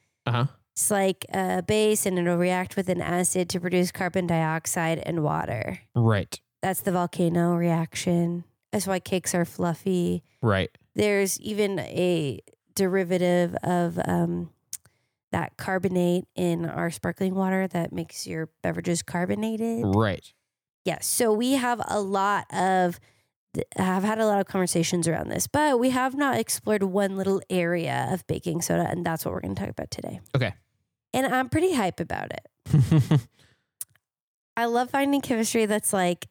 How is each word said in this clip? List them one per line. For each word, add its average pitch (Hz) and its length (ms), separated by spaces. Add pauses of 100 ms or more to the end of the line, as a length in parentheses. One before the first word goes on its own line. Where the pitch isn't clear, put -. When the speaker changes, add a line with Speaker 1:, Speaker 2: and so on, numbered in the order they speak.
(260)
Speaker 1:
Uh-huh. 120 220 (280)
Speaker 2:
It's - 160
like 196 420
a 185 300
base 214 420
and 185 140
it'll 175 160
react 180 400
with 185 140
an 175 120
acid 175 500
to 180 100
produce 180 320
carbon 180 340
dioxide 165 800
and 165 180
water. - 560 (160)
Speaker 1:
Right. 113 420 (240)
Speaker 2:
That's 185 200
the 196 100
volcano 175 640
reaction. 170 880 (300)
That's 202 140
why 190 120
cakes - 340
are 175 120
fluffy. 175 760 (200)
Speaker 1:
Right. 98 280 (260)
Speaker 2:
There's 202 440
even 202 400
a 160 640 (340)
derivative 180 880
of, 175 420
um, 175 440 (840)
that - 240
carbonate 180 680 (100)
in 170 300
our 170 260
sparkling 185 440
water 190 340
that 170 240
makes 170 340
your 160 220 (140)
beverages 170 380
carbonated. 220 840 (100)
Speaker 1:
Right. 104 380 (500)
Speaker 2:
Yeah. 165 160
So - 320
we 240 220
have 247 340
a 208 140
lot 196 520
of, 185 460 (540)
th-, - 140 (100)
have 185 260
had 214 160
a 220 60
lot 202 140
of 190 80
conversations 175 600
around - 220
this, - 180
but 285 320
we 254 120
have 254 240
not 269 240
explored 214 440
one 196 340
little 190 320
area 165 600
of 185 160
baking 165 340
soda, 170 280
and 170 160
that's 165 200
what 87 80
we're - 80
gonna 98 140
talk - 140
about - 220
today. - 280 (160)
Speaker 1:
Okay. 123 180 (600)
Speaker 2:
And 262 120
I'm 254 240
pretty 349 240
hype 202 260
about - 320
it. - 880
Speaker 1:
<laughs> - 80 (1300)
Speaker 2:
I 233 80
love 240 260
finding 277 300
chemistry 226 440
that's 208 280
like, 180 380